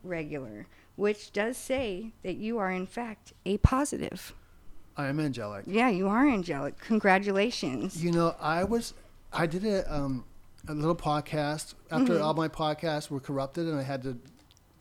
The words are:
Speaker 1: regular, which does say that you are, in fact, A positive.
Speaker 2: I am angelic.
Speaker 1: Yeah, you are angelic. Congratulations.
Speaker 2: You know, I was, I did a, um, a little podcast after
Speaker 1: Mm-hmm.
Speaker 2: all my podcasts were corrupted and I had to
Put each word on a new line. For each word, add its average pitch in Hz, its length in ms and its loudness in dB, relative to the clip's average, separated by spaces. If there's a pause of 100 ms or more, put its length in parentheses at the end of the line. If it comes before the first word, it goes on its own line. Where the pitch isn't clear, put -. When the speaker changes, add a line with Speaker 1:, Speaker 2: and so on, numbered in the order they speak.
Speaker 1:
regular, 147 600 -8 (280)
which 208 380 -2
does 226 240 -2
say 220 560 -4 (100)
that 185 140 -4
you 220 220 -4
are, 190 120 0
in 185 160 -2
fact, 226 460 -10 (120)
A 202 140 0
positive. - 760 2 (640)
Speaker 2:
I 143 120 -2
am 143 100 0
angelic. 113 480 -2
Speaker 1:
Yeah, 220 220 4
you 196 200 2
are 233 200 6
angelic. 170 500 0
Congratulations. 196 1200 2
Speaker 2:
You 175 100 2
know, 170 280 4
I 160 240 2
was, 233 300 0 (380)
I 160 140 2
did 180 180 -2
a, 196 280 0
um, 139 320 0 (440)
a 156 60 -6
little 151 220 2
podcast 151 800 -2 (160)
after 247 240 4
Speaker 1:
Mm-hmm. 151 80 4
Speaker 2:
all 156 120 2
my 160 140 2
podcasts 151 640 -2
were 143 100 -2
corrupted 135 460 -2
and 160 120 0
I 135 40 -2
had 135 220 -4
to 131 120 -6 (640)